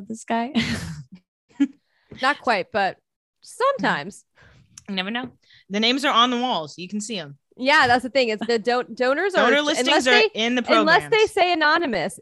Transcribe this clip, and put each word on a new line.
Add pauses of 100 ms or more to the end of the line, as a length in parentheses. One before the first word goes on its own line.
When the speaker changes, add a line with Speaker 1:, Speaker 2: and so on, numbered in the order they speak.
Speaker 1:
this
guy?"
<laughs>
Speaker 2:
Not
quite,
but (440)
sometimes. (640)
Speaker 3:
You
never
know. (380)
The
names
are
on
the
walls.
You
can
see
'em. (200)
Speaker 2:
Yeah,
that's
the
thing.
It's
the
don-,
donors
are,
Speaker 3:
Donor
listings
Speaker 2:
unless
Speaker 3:
are
Speaker 2:
they,
Speaker 3:
in
the
Speaker 2:
unless
they
Speaker 3:
programs.
Speaker 2:
say
anonymous,